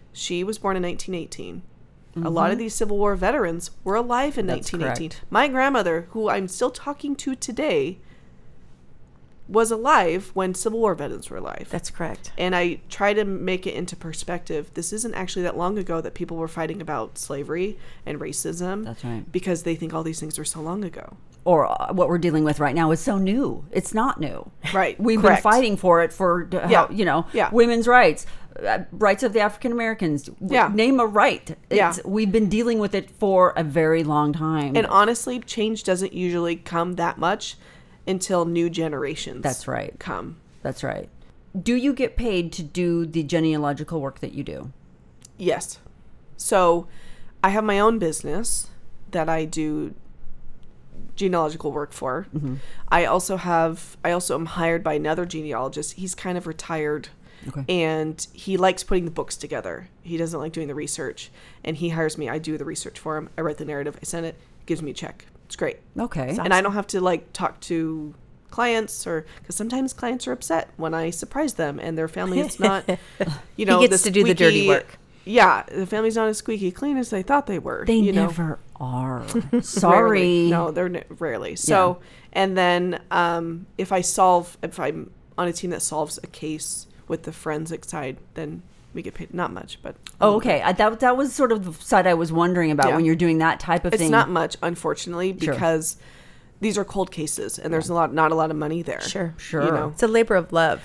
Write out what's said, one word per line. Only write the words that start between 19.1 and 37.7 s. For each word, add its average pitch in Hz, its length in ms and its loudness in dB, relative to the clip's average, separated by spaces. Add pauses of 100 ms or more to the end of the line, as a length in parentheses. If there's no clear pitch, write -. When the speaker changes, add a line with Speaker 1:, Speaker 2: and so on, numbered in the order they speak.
Speaker 1:
Because 180 320 -2
they 165 140 -2
think 165 180 -8
all 160 80 -4
these 160 160 -6
things 156 200 -8
are 151 60 -8
so 165 160 -6
long 180 240 -6
ago. - 320 -12 (280)
Speaker 2:
Or, 170 220 6 (140)
uh, - 120 -2
what 180 160 4
we're 175 100 2
dealing 160 240 2
with 151 160 2
right 143 160 2
now 160 160 4
is 160 80 4
so 202 200 0
new. 190 520 0
It's - 240 -2
not 240 240 0
new. 117 320 -6 (240)
Speaker 1:
Right. 185 260 2
Speaker 2:
<laughs> - 0 -
We've 220 200 4
Speaker 1:
Correct. 196 240 8
Speaker 2:
been 208 80 8
fighting 233 240 4
for 175 260 6
it 165 100 0
for, 175 320 2
d-, 185 120 -4
Speaker 1:
Yeah. 190 300 6
Speaker 2:
how, - 60 -10
you 202 120 0
know, 151 280 2
Speaker 1:
Yeah. 220 200 2
Speaker 2:
women's 233 340 4
rights, 240 400 6 (400)
uh, 110 140 0 (100)
rights 202 320 2
of 233 100 0
the 220 60 2
African 208 320 0
Americans. 220 540 -2
W-, - 280 -10
Speaker 1:
Yeah. 220 220 4
Speaker 2:
name 247 240 4
a 233 80 4
right. 208 440 2 (200)
It's, 196 60 4
Speaker 1:
Yeah. 185 160 6 (120)
Speaker 2:
we've 202 280 0
been 214 160 4
dealing 226 320 2
with 202 160 0
it 196 160 -4
for 190 440 6
a 170 60 0
very 160 400 2
long 147 300 2
time. 151 440 -2
Speaker 1:
And 226 120 4
honestly, 233 500 4
change 220 460 -4
doesn't 190 280 0
usually 175 440 -2
come 170 400 -4
that 170 200 -2
much 185 400 -4 (520)